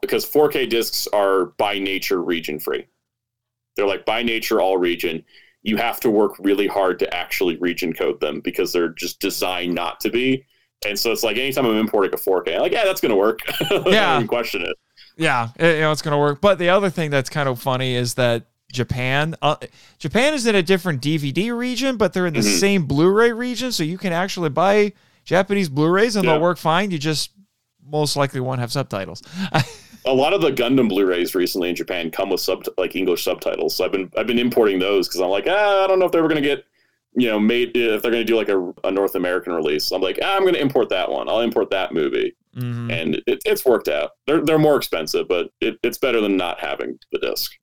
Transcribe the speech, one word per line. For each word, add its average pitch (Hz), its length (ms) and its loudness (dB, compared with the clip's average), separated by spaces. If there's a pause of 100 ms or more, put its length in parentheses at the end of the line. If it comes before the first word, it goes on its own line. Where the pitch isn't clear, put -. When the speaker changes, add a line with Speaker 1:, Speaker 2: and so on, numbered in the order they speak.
Speaker 1:
'cause 110 160 -2
four 147 260 2
K 131 180 -2
discs 113 400 -2
are 98 380 2 (120)
by 101 220 -2
nature 95 420 -2
region 82 380 -4
free. - 260 -6 (880)
They're, 101 120 0
like, 95 180 -4
by 113 160 0
nature 113 400 0
all 95 160 2
region. 85 460 -2 (400)
You 107 140 -2
have 117 240 -4
to 117 100 2
work 104 260 2
really 98 300 2
hard 92 320 0
to 95 120 -2
actually 87 460 -2
region 85 340 -2
code - 280 -2
them 76 220 -4
because 90 300 -4
they're 85 180 0
just 85 300 -10
designed 90 540 -4
not 85 280 -6
to 104 100 -2
be. 131 340 0 (400)
And 104 140 -4
so 113 120 0
it's 110 120 -2
like, 107 140 0
anytime 135 280 0
I'm 110 120 2
importing 107 360 2
a - 40 -4
four 92 260 0
K, 85 100 -2
I'm 98 80 0
like, 160 100 0
"Yeah, 226 140 0
that's 190 160 -2
gonna 123 140 2
work." 110 240 2 (100)
<laughs> - 120 -6
I - 80 0
don't 180 220 0
Speaker 2:
Yeah. 190 260 4
Speaker 1:
even 113 100 -2
question 117 340 -4
it. 85 140 -6 (420)
Speaker 2:
Yeah, 131 400 0
it, 165 200 4
you 156 40 -2
know, 156 100 2
it's 147 120 -2
gonna 147 160 0
work. 147 200 2
But 196 200 4
the 175 100 2
other 190 220 4
thing 156 180 -4
that's 143 220 0
kind 143 180 -2
of 120 100 -2
funny 127 360 -2
is 123 180 -2
that 120 300 2 (280)
Japan, 131 720 -2
uh, 147 140 2 (420)
Japan 262 380 0
is 233 100 -4
in 226 80 2
a 196 80 4
different 170 400 0
D 151 160 0
V 143 140 -2
D 190 180 -2
region, 247 480 -2
but 202 160 0
they're 180 140 0
in 156 80 -4
the 113 60 2
Speaker 1:
Mm-hmm. 202 180 2
Speaker 2:
same 196 260 2
Blu-ray 190 460 4
region, 240 400 -4
so 180 100 -4
you 165 160 -2
can 185 160 -4
actually 175 360 -2
buy 202 440 2 (300)
Japanese 190 460 2
Blu-rays 180 460 2
and 190 100 2
Speaker 1:
Yeah. 165 80 4
Speaker 2:
they'll 151 80 2
work 175 180 0
fine. 180 320 0
You 160 80 -2
just 147 320 -4 (520)
most 147 320 -2
likely 139 240 0
won't 127 200 -4
have 120 120 -4
subtitles. 101 520 -6 (280)
<laughs> 151 120 2 (440)
Speaker 1:
A 135 60 2
lot 143 200 4
of 196 80 0
the 156 100 4
Gundam 123 360 2
Blu-rays 92 460 0
recently 90 360 0
in 85 60 -2
Japan 85 360 -6
come 95 180 -4
with 90 100 0
sub-, 92 240 -4 (140)
like, 92 180 -2
English 92 280 0
subtitles. 82 520 -2
So 92 100 0
I've - 60 -4
been, 95 240 -4
I've 110 120 -2
been 120 100 0
importing 117 400 2
those 92 320 2
'cause - 100 -4
I'm 90 100 0
like, 98 200 -2
"Ah, 196 340 2
I 190 40 2
don't 190 100 4
know 185 80 4
if 160 60 -2
they're 165 160 4
gonna 151 140 0
get, 143 220 -2 (520)
you 123 120 4
know, 107 120 0
made, 120 360 2
if 113 280 0
they're 120 80 0
gonna 117 120 2
do, 113 120 2
like, 104 140 2
a, 92 220 0 (120)
a 98 80 0
North 95 240 2
American 90 380 -2
release." 76 380 0
I'm 92 120 0
like, 92 180 -2
"Ah, 196 140 0
I'm 190 100 2
gonna 180 140 2
import 135 300 2
that 92 200 0
one. 65 180 -4
I'll 101 120 0
import 117 320 -2
that 95 200 -2
movie." 67 440 -2 (200)
Speaker 2:
Mm-hmm. 120 360 -6
Speaker 1:
And 82 240 -2 (100)
it, - 200 -2
it's - 200 0
worked 117 220 4
out. 76 240 -2 (160)
They're, 156 180 2
they're 160 140 4
more 151 180 6
expensive, 82 500 -2
but 87 220 0 (100)
it, - 220 -2
it's 120 160 -2
better 117 240 2
than 98 160 2
not 87 220 -4
having 65 400 -8 (120)
the - 60 -4
disc. - 460 -6